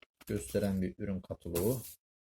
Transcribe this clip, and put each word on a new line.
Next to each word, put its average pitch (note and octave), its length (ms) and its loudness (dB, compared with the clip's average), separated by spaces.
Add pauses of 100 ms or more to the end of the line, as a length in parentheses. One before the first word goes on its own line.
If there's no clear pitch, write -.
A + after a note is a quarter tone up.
(280)
gösteren G2+ 540 0
bir F#2 160 -2
ürün G2 240 -4
kataloğu. F#2 600 0 (420)